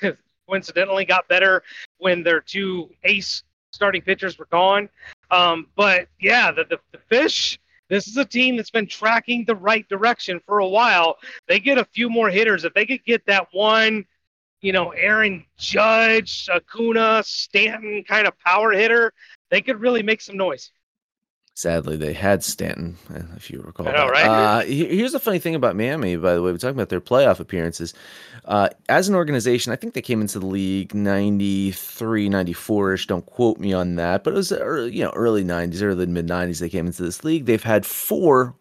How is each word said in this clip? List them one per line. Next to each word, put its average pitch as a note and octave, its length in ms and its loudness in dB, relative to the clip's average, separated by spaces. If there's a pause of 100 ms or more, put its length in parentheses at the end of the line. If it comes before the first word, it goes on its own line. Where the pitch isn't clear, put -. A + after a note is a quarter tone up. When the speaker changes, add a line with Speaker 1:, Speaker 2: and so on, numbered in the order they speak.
Speaker 1:
<laughs> - 480 -8
Coincidentally F#3+ 560 -2
got F3+ 240 2
better F#3 340 4 (360)
when F3 240 0
their E3 180 2
two F#3 500 -6 (140)
ace G3 380 -2 (280)
starting G3 300 0
pitchers F#3+ 380 -4
were D#3+ 120 -20
gone. G3 380 2 (420)
Um, F3 460 2
but, F#3+ 320 2 (120)
yeah, G#3+ 300 2
the, D#3 140 -4
the, - 160 -6 (100)
the - 80 -20
Fish, - 640 0 (300)
this G3 180 -2
is A3 80 -8
a C#4 80 0
team B3+ 320 0
that's A3 140 -8
been G#3+ 160 -2
tracking A#3 580 -2
the A3+ 100 0
right G#3 360 0
direction G3 560 -2
for G3+ 140 2
a F#3+ 80 2
while. F#3+ 500 4 (300)
They G3 120 -2
get C4 180 2
a G#3+ 60 0
few A#3+ 240 -4
more A3+ 220 2
hitters. F#3+ 340 2
If E3 80 -4
they G#3 140 0
could B3+ 180 -6
get A3+ 220 0
that G3 260 2
one, G#3+ 540 2 (560)
you F#3+ 100 0
know, F3 180 2
Aaron G3 540 0 (140)
Judge, A3 920 2
Acuna, A3 720 0
Stanton G#3+ 800 -4
kind G#3 220 2
of F3+ 140 -2
power G#3 320 2
hitter, A3+ 400 2 (380)
they F#3+ 100 2
could A3+ 200 -4
really A#3 220 2
make A3 200 -2
some G3+ 160 -12
noise. E3+ 340 -4 (840)
Speaker 2:
Sadly, D#2+ 400 -2
they D2+ 160 -6
had G2 300 0
Stanton, - 540 -8 (400)
if - 120 -20
you C2 120 -14
recall - 260 -10
Speaker 1:
I C3 60 -2
know, D3 140 2
Speaker 2:
that. B2+ 40 0
Speaker 1:
right? C#3+ 160 4
Speaker 2:
Uh, A2 360 6
he-, C#3 340 0
here's B3 160 0
the C#4+ 80 -4
funny F#3+ 180 0
thing E3 160 -4
about A#2+ 220 0
Miami, A2+ 400 -2
by F2 180 2
the F2 80 2
way. F2+ 80 0
We're E2+ 80 -4
talking C3 160 -4
about A2+ 140 -4
their F2+ 120 -4
playoff B2 380 4
appearances. E2+ 560 -6 (500)
Uh, G2+ 260 2 (180)
as F3+ 200 2
an G3+ 60 0
organization, B2 580 0
I A2+ 40 -4
think A#3 180 -12
they B2+ 80 -6
came A2+ 180 -2
into G2+ 200 -4
the F#2+ 60 -6
league F#2+ 500 -4
ninety-three, G2+ 1300 -2
ninety-four-ish. F#2+ 800 -2
Don't F2 180 -4
quote - 360 0
me G2 120 -2
on F2+ 220 -2
that, E2+ 300 -2
but - 80 0
it - 40 -2
was F#4+ 140 -2
early, C#3 460 -4
you D3+ 80 -2
know, E2 60 -4
early G#2+ 340 0
nineties, F2 360 -4
early F#2 260 0
mid F2 200 -4
nineties, F2 320 -4
they F2 100 -6
came F2 200 -4
into F2 160 -6
this F2 180 -8
league. D#3+ 240 -2
They've A2+ 160 2
had A2 240 2
four. C3 760 0